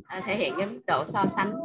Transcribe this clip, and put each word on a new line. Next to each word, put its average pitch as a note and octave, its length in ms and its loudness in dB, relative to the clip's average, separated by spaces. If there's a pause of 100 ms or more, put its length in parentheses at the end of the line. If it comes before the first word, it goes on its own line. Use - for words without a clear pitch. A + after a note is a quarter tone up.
à, F#3 180 -8
thể G3 120 0
hiện D3 220 0
cái G3 80 2
mức A#3 200 -8
độ D3+ 180 4
so G3 220 2
sánh, G3+ 260 0 (120)